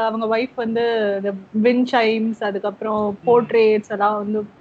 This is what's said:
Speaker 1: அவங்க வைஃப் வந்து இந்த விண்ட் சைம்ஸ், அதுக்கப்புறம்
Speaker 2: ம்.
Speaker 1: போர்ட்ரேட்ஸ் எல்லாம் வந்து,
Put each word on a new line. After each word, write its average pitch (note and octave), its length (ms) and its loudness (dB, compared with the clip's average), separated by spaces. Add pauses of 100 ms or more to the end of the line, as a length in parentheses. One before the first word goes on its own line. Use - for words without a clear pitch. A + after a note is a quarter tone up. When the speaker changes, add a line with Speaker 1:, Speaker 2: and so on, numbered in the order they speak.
Speaker 1:
அவங்க A3 260 -2
வைஃப் A3+ 280 -2
வந்து A#3 300 -2 (280)
இந்த G3 180 -4 (280)
விண்ட் B3 300 2
சைம்ஸ், A3 540 0
அதுக்கப்புறம் G#3 640 -4
Speaker 2:
ம். G3+ 180 -6
Speaker 1:
போர்ட்ரேட்ஸ் A3+ 640 4
எல்லாம் G#3 280 0
வந்து, G#3 240 -4 (200)